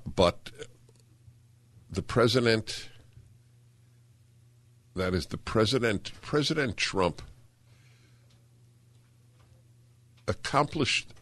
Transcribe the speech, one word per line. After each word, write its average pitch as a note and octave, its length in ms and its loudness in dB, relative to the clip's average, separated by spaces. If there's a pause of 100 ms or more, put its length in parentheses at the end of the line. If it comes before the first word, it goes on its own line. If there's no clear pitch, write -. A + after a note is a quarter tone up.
but - 440 2 (1400)
the - 120 -4
president, A#2 840 2 (2000)
that F#2 160 0
is F2+ 140 -2
the - 100 -10
president, A2 760 0 (100)
President C#3+ 560 -2
Trump F2+ 420 0 (3000)
accomplished - 960 0